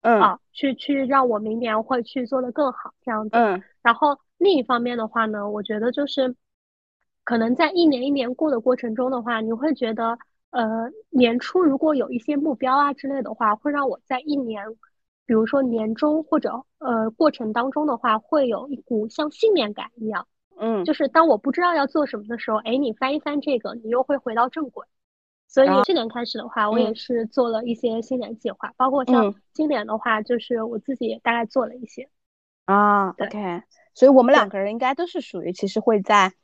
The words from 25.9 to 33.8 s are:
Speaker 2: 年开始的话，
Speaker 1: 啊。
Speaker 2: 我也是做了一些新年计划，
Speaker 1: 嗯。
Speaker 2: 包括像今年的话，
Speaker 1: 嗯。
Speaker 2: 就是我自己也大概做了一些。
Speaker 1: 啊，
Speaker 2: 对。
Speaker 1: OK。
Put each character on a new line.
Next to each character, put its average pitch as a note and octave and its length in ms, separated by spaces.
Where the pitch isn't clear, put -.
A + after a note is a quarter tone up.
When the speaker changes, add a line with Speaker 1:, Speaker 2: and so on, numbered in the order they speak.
Speaker 2:
年 A#3 160
开 A#3+ 160
始 A3+ 140
的 A#3 100
话， A3 140
Speaker 1:
啊。 G#3 80
Speaker 2:
我 A3+ 80
也 A3 160
是 A3+ 320
做 A#3+ 220
了 A3+ 160
一 A#3 100
些 A3+ 260
新 B3 180
年 A3+ 200
计 A3+ 120
划， - 180
Speaker 1:
嗯。 - 80
Speaker 2:
包 C4 140
括 C4+ 140
像 A3+ 300
今 D#4 160
年 A3 180
的 G#3+ 120
话， A3 220
Speaker 1:
嗯。 G#3+ 40
Speaker 2:
就 A#3+ 140
是 A3+ 240
我 A#3 160
自 C4+ 180
己 A#3+ 100
也 A3 140
大 A#3 120
概 A#3 140
做 A#3 200
了 A#3 100
一 B3 100
些。 C4 220
Speaker 1:
啊， G3+ 460
Speaker 2:
对。 G3+ 140
Speaker 1:
OK。 G3 360